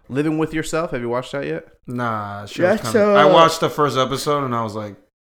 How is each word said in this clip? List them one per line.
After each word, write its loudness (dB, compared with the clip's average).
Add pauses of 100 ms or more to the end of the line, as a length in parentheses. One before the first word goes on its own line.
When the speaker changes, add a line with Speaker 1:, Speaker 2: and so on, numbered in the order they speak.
Speaker 1:
Living -2
With -2
Yourself? -4
Have -6
you -4
watched -6
that -6
yet? -8 (180)
Speaker 2:
Nah, -6
that -14
shit -6
Speaker 3:
That's, 2
Speaker 2:
was -4
kinda, 4
I 6
Speaker 3:
uh, 6
Speaker 2:
watched 6
the 0
first 0
episode -2
and -4
I -2
was -8
like, -10 (260)